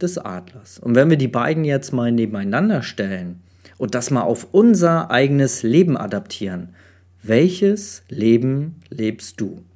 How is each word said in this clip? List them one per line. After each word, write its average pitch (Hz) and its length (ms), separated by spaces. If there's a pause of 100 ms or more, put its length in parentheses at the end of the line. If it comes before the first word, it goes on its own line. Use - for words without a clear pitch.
des 180 160
Adlers. - 640
Und 120 160
wenn 143 120
wir 165 80
die 135 120
beiden 147 360
jetzt 143 280
mal 120 180
nebeneinander 117 720
stellen 92 600 (320)
und - 180
das 120 160
mal 131 120
auf - 280
unser 175 640
eigenes 139 500
Leben 143 340
adaptieren, 98 720 (500)
welches 180 880
Leben 131 680 (140)
lebst - 500
du? 87 240 (120)